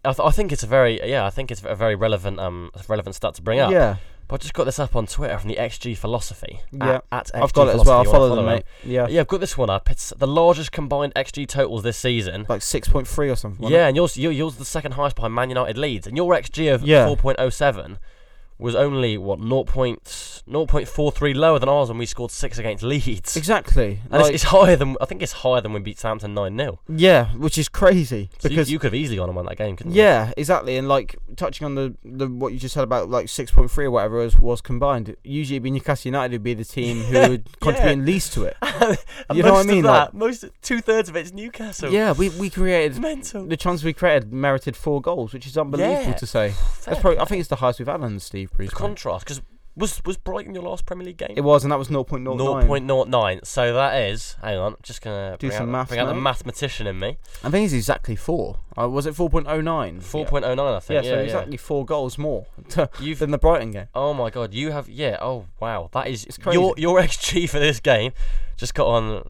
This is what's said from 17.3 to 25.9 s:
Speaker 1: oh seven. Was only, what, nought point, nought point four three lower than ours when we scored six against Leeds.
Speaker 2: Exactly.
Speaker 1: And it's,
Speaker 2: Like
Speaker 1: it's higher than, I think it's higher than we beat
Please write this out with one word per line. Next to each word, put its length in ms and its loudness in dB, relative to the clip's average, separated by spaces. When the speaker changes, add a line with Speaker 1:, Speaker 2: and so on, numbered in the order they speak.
Speaker 1:
oh 80 2
seven. 500 -2
Was 160 -4
only, 420 0
what, 240 -4
nought 280 -2
point, 800 -4
nought 220 -2
point 200 4
four 240 0
three 220 0
lower 240 6
than 100 0
ours 200 4
when 100 -6
we 80 -6
scored 240 -8
six 280 -4
against 240 -6
Leeds. 540 -2
Speaker 2:
Exactly. 640 4
Speaker 1:
And 40 -2
it's, 100 8
Speaker 2:
Like 100 4
Speaker 1:
it's 100 -2
higher 320 8
than, 240 0
I 40 0
think 180 -6
it's 100 -6
higher 280 2
than 120 -6
we 80 -4
beat 180 -10